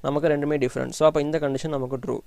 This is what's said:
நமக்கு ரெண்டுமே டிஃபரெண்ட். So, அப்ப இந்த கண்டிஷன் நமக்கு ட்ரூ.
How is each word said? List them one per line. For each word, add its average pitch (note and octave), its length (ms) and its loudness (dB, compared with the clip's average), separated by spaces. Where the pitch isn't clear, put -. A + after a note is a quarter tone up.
நமக்கு D3 280 2
ரெண்டுமே D3 300 0
டிஃபரெண்ட். B2+ 340 -4
So, D#3 120 4
அப்ப D3+ 160 0
இந்த D#3 180 0
கண்டிஷன் C#3+ 320 -2
நமக்கு C3 300 -4
ட்ரூ. B2 100 -2